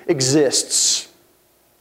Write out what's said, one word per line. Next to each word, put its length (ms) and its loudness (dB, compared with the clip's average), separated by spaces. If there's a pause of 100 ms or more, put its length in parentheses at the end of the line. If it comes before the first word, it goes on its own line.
exists. 1000 0 (720)